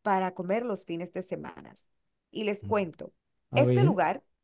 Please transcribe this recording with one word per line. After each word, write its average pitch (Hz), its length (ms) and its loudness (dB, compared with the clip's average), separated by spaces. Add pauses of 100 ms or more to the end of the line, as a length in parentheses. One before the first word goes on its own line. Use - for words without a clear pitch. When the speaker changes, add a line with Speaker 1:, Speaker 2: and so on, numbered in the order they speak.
Speaker 1:
para 190 320 -2
comer 190 300 -2
los 208 220 -6
fines 170 260 -8
de 185 100 -8
semana. 123 520 -12 (560)
Y 220 140 -8
les 202 200 -4
Speaker 2:
Mm. - 20 -12
Speaker 1:
cuento, 196 460 -4 (400)
Speaker 2:
A - 100 6
Speaker 1:
este - 20 6
Speaker 2:
ver. 123 200 6
Speaker 1:
lugar 175 380 2 (220)